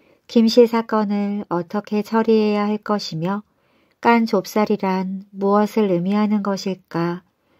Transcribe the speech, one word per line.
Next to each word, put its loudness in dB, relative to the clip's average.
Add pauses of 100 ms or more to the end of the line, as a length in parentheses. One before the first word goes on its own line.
(280)
김 4
씨 6
사건을 -2
어떻게 -4
처리해야 2
할 -2
것이며 -4 (580)
깐 4
좁쌀이란 -2
무엇을 0
의미하는 0
것일까 -4 (360)